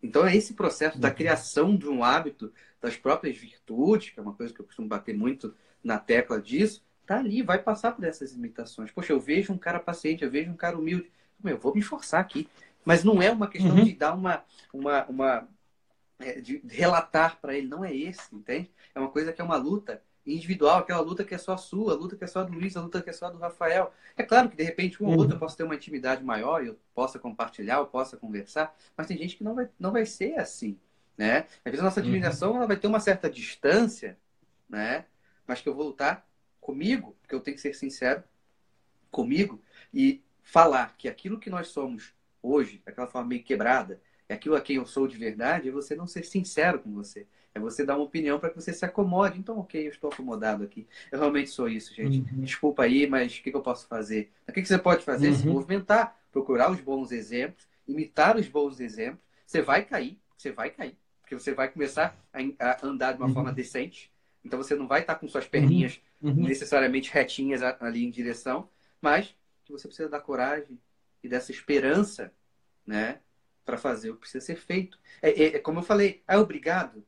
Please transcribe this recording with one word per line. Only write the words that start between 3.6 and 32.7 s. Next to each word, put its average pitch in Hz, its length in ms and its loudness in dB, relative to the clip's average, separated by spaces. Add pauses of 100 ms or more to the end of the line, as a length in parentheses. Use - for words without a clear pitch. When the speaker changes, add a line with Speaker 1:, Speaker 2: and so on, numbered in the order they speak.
Speaker 1:
que - 80 -20
é - 40 -12
uma 104 100 -10
coisa 117 200 -10
que - 80 -20
eu 101 40 -16
costumo - 220 -12
bater 104 300 -6
muito 120 380 -4 (280)
na 113 140 -2
tecla 117 420 2
disso, 165 440 0 (220)
tá 202 120 -2
ali, 240 240 -2
vai 185 200 2
passar 220 320 -2
por 208 120 -10
essas 143 280 -6
limitações. 117 580 -12
Poxa, 175 220 -4
eu 131 60 4
vejo 185 320 0
um 185 60 -2
cara 175 220 -4
paciente, 170 440 -4
eu 131 60 -2
vejo 156 220 -4
um 170 40 -8
cara 170 220 -4
humilde. 175 340 -4 (320)
Meu, 160 120 -2
eu - 40 -6
vou - 140 0
me 208 60 4
esforçar 208 420 0
aqui. - 260 -6 (360)
Mas 170 200 6
não 208 180 8
é 196 100 6
uma 214 160 0
questão 170 280 4
Speaker 2:
Uhum. 202 80 12
Speaker 1:
de 208 100 6
dar 156 200 0
uma, 185 300 -2 (280)
uma, 139 340 0
uma, 131 420 0 (720)
é, 131 200 -10
de 127 300 -8
relatar 165 720 2
pra 139 160 -6
ele, 135 100 -6
não 156 160 -8
é 165 120 -6
esse, 170 400 -8
entende? 180 340 -6 (240)
É 135 60 -10
uma 135 100 -4
coisa 156 240 -2
que 165 80 -10
é - 20 -6
uma 170 140 0
luta 139 440 -4 (240)
individual, 165 540 4
aquela 175 220 -2
luta 165 220 -4
que - 120 -8
é - 20 -8
só 185 180 -4
sua, 190 380 -2
a - 20 0
luta 180 200 -8
que 196 80 -12
é 180 40 -10
só 185 160 -4
do 180 100 -8
Luiz, 185 220 -6
a 175 60 -6
luta 170 200 -6
que 175 100 -12
é - 20 -12
só 175 160 -10
do 175 80 -16
Rafael. 175 560 -2 (240)
É 247 60 -2
claro 240 260 6
que, - 60 -16
de 156 80 -2
repente, 180 400 -4
um - 40 0
ou 165 60 4
Speaker 2:
Uhum. 165 60 8
Speaker 1:
outro 151 160 6
eu 165 40 -8
posso 160 180 -6
ter 165 60 -4
uma 156 120 -4
intimidade 131 480 -4
maior, 131 420 -2
eu 113 140 -12 (160)
possa 127 240 -4
compartilhar, 113 580 -6
eu 143 80 0
possa 127 320 -6
conversar, 110 580 -6 (220)
mas 160 100 -6
tem 180 100 -6
gente 180 180 -8
que - 80 -12
não 214 100 -6
vai, 247 160 -6 (100)
não 185 120 -2
vai 226 140 0
ser 254 340 -6
assim, - 400 -8 (360)
né? 117 300 2 (180)
Às 123 80 -8
vezes 139 80 -6
a 170 40 -2
nossa 185 180 0
Speaker 2:
Uhum. 135 60 -2
Speaker 1:
admiração, 185 480 0
ela 247 100 0
vai 202 120 0